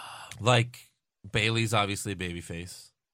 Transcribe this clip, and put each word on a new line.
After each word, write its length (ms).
Like, 380
Bayley's 440
obviously 380
a 60
baby 240
face. 500